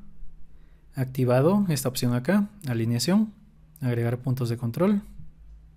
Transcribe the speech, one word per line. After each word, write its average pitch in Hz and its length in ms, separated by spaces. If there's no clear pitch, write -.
Activado 131 760
esta 147 180
opción 123 260
acá, 185 360
alineación, 120 640
agregar 120 400
puntos 127 300
de 117 80
control. 175 460